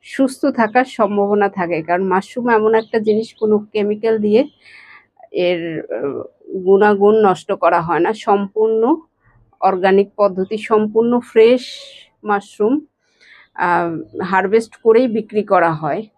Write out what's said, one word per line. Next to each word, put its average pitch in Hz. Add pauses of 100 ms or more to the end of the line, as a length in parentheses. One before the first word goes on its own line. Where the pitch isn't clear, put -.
সুস্থ 262
থাকার 247
সম্ভাবনা 202
থাকে। 175
কারণ 175
মাশরুম 190
এমন 220
একটা 220
জিনিস, 214
কোনো 214
কেমিক্যাল 214
দিয়ে 214 (840)
এর, 170 (100)
আহ, 131 (440)
গুণাগুণ 202
নষ্ট 196
করা 170
হয় 165
না। 185
সম্পূর্ণ 220 (640)
অর্গানিক 190
পদ্ধতি, 196
সম্পূর্ণ 220
ফ্রেশ 240 (600)
মাশরুম, 208 (840)
আহ, 175 (320)
হারভেস্ট 196
করেই 233
বিক্রি 214
করা 180
হয়। 156 (160)